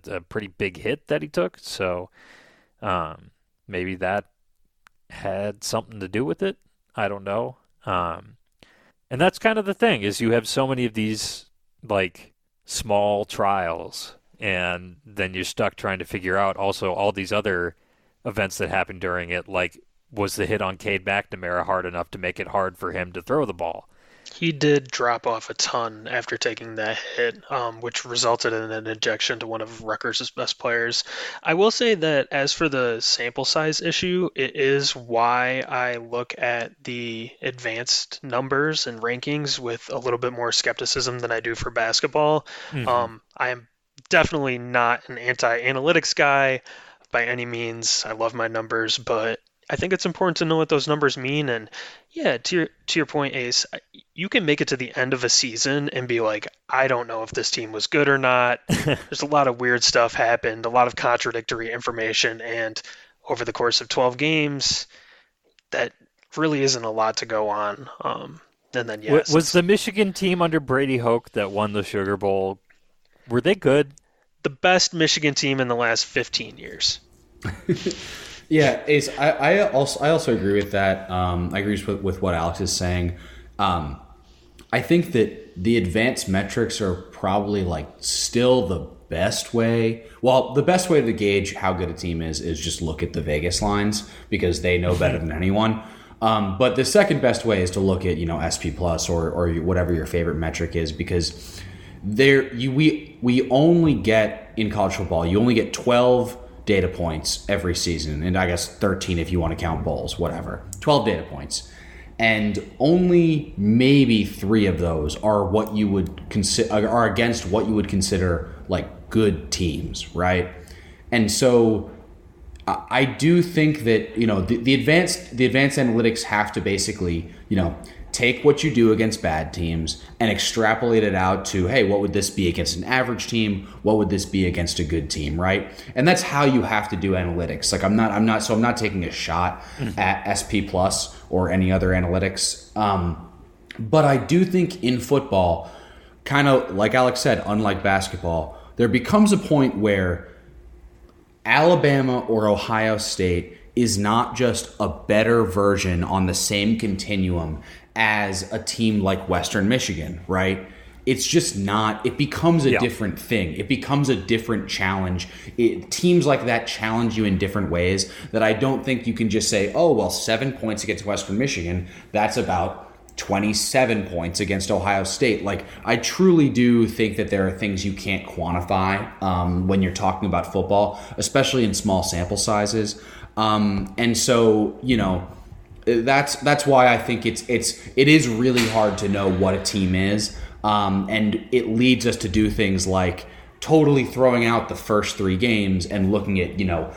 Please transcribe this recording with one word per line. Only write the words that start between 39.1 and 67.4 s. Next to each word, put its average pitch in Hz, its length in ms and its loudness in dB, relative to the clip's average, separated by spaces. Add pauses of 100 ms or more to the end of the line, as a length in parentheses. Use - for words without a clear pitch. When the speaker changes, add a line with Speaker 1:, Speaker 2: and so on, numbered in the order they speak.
Speaker 2:
with 117 300 -8
a 131 100 -6
little 120 200 -2
bit 123 140 -4
more 120 180 -4
skepticism 123 680 -2
than 120 120 -4
I 113 80 -2
do 117 140 -4
for - 160 -6
basketball. 147 800 0 (240)
Speaker 1:
Mm-hmm. 127 180 -4
Speaker 2:
Um, 117 320 -2 (160)
I 127 120 -2
am 120 180 -10 (420)
definitely 139 480 2
not 120 500 0
an 123 120 -12
anti-analytics 127 960 0
guy 139 460 2 (500)
by 120 140 -2
any 120 200 -6
means. 117 600 -4
I 110 80 -8
love 113 200 -4
my 113 140 -4
numbers, 113 500 -4
but 113 420 -4 (280)
I - 100 -4
think - 160 -2
it's 175 120 -4
important 175 320 -2
to 170 80 0
know 160 120 2
what 160 120 0
those 143 180 0
numbers 147 300 0
mean. 139 320 -4
And 110 220 -6 (400)
yeah, 214 260 -2
to - 180 -4
your, 160 140 0 (180)
to 165 120 0
your 147 80 -2
point, 143 280 -4
Ace, 120 380 -2
I, - 60 -10 (340)
you 180 160 -8
can 208 160 0
make 147 160 2
it 147 60 -2
to 135 100 -4
the 123 180 -8
end 127 160 -2
of 127 120 -2
a 120 60 0
season 135 600 0
and 127 180 -6
be 117 140 0
like, 107 260 -2 (220)
"I 131 180 2
don't 120 200 -2
know 113 160 -6
if 110 80 -12
this - 180 -4
team 110 220 -6
was 107 160 -6
good 147 200 2
or 139 120 4
not." 123 440 2
Speaker 1:
<laughs> - 40 -20
Speaker 2:
There's - 560 -2
a - 20 -2
lot 147 220 2
of 120 120 -2
weird 123 240 0
stuff 117 300 2
happened, 117 520 0
a 117 40 -2
lot 123 160 4
of 120 100 -4
contradictory 117 800 -2
information. 113 680 -2
And 113 380 -6 (480)
over 120 160 -4
the 117 80 -6
course 117 300 0
of 120 80 -14
twelve 127 280 2
games, 147 680 0 (840)
that 135 220 -2 (440)
really 151 240 0
isn't 127 240 0
a 110 60 -4
lot 110 260 0
to - 80 -8
go 107 240 -2